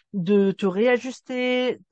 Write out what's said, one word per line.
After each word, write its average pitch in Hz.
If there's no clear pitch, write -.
de 196
te 196
réajuster, 247